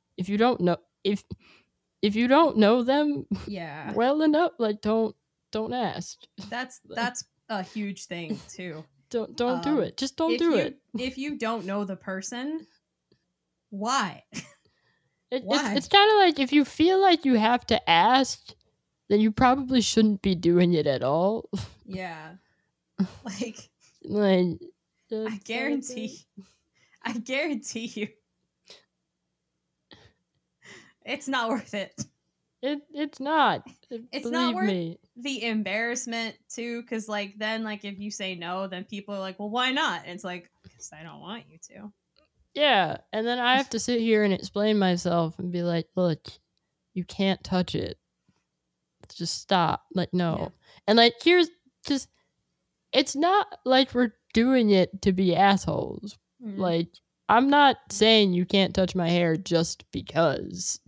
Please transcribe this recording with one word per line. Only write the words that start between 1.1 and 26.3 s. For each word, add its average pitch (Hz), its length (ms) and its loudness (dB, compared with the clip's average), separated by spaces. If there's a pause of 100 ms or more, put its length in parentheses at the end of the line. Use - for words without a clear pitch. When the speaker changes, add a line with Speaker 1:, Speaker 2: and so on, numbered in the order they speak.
Speaker 1:
if 208 140 0
you 240 120 2
don't 294 300 6
know 220 240 6
them 285 440 0 (100)
<laughs> - 100 -14
Speaker 2:
Yeah. 165 480 -10
Speaker 1:
well 262 280 2
enough, 311 360 2
like, 214 240 -2
don't, 220 320 0 (380)
don't 220 220 -6
ask. 214 440 -6 (300)
Speaker 2:
That's, 247 360 -10
Speaker 1:
<laughs> - 40 -20
Like - 80 -14
Speaker 2:
that's 240 280 -4 (240)
a 202 140 -6
huge 202 440 -8
thing, 170 420 -8
too. 160 360 -14 (260)
Speaker 1:
Don't, - 260 -6
don't 247 260 -2
do 285 180 0
Speaker 2:
Um, - 20 0
Speaker 1:
it. - 140 -6
Just - 200 -6
don't 330 160 0
Speaker 2:
if - 60 0
Speaker 1:
do 330 140 2
Speaker 2:
you, 254 40 2
Speaker 1:
it. - 240 -2 (180)
Speaker 2:
if 262 200 -6
you 285 180 -8
don't 220 300 -6
know 202 180 -4
the 190 120 -8
person, 247 680 -10 (1000)
why? 214 640 -4
<laughs> - 20 -20 (1000)
Speaker 1:
It, 254 120 -4
Speaker 2:
Why? 240 300 0
Speaker 1:
it's, 269 120 -2
it's - 20 -20
kinda 415 280 6
like, 349 240 4
if 262 120 0
you 294 120 6
feel 370 360 2
like 370 240 4
you 262 100 4
have 233 340 2
to - 200 0
ask, 226 600 4 (600)
then 208 120 4
you 220 100 6
probably 254 500 2
shouldn't 214 420 2
be 190 120 2
doing 175 400 4
it 151 140 2
at 131 160 0
all. 175 500 0
<laughs> - 320 -12
Speaker 2:
Yeah. 175 480 -12 (640)
Speaker 1:
<laughs> - 260 -4
Speaker 2:
Like, 214 460 -10 (320)
Speaker 1:
Like, 185 560 2 (540)
Speaker 2:
I 220 180 -6
Speaker 1:
that's 208 140 -12
Speaker 2:
guarantee, 254 800 -6 (120)